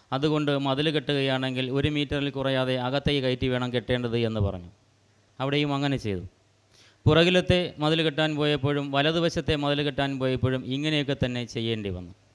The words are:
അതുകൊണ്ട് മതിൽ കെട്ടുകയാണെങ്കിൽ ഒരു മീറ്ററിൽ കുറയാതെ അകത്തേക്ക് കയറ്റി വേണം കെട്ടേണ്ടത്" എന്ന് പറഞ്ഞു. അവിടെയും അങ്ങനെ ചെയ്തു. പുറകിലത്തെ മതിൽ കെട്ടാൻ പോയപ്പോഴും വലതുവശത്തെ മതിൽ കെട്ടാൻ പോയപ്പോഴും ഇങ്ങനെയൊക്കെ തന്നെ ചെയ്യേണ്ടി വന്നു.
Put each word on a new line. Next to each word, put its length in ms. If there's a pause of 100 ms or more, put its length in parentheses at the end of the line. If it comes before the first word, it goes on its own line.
(120)
അതുകൊണ്ട് 460
മതിൽ 320
കെട്ടുകയാണെങ്കിൽ 800
ഒരു 180
മീറ്ററിൽ 420
കുറയാതെ 480
അകത്തേക്ക് 480
കയറ്റി 220
വേണം 260
കെട്ടേണ്ടത്" 440
എന്ന് 220
പറഞ്ഞു. 300 (720)
അവിടെയും 340
അങ്ങനെ 220
ചെയ്തു. 320 (800)
പുറകിലത്തെ 720
മതിൽ 240
കെട്ടാൻ 340
പോയപ്പോഴും 560
വലതുവശത്തെ 640
മതിൽ 260
കെട്ടാൻ 360
പോയപ്പോഴും 460
ഇങ്ങനെയൊക്കെ 600
തന്നെ 200
ചെയ്യേണ്ടി 440
വന്നു. 260 (200)